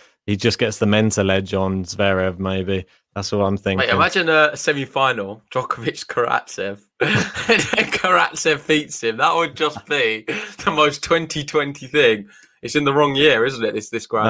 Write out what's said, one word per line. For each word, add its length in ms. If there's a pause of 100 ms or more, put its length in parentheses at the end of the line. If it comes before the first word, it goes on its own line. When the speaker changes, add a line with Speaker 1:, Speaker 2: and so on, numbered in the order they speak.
(280)
Speaker 1:
he 80
just 240
gets 180
the 80
mental 460
edge 240
on 300
Zverev, 520
maybe. 480 (300)
That's 160
what 140
I'm 120
thinking. 300
Speaker 2:
Mate, 80
imagine 340
a 260
semi-final, 840 (100)
Djokovic, 540
Karatsev, 760 (100)
<laughs> 100
and 600
then 300
Karatsev 760
beats 360
him. 140
That 180
would 200
just 320
be 380 (380)
the 80
most 300
twenty 420
twenty 440
thing. 420 (320)
It's 140
in 80
the 100
wrong 220
year, 280
isn't 220
it, 80
this, 160
this 160
Grand 240